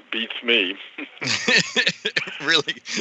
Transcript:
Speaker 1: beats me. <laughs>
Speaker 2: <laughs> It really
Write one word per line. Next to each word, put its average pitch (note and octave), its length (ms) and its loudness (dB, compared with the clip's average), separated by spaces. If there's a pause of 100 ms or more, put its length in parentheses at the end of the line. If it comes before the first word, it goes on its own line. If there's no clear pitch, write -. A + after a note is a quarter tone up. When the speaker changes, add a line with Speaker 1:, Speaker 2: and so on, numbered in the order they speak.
(120)
Speaker 1:
beats A2+ 220 -4 (100)
me. G#2 320 2 (220)
<laughs> - 240 -12
Speaker 2:
<laughs> C#3+ 60 -4 (760)
It - 420 -4
really D3+ 340 2 (200)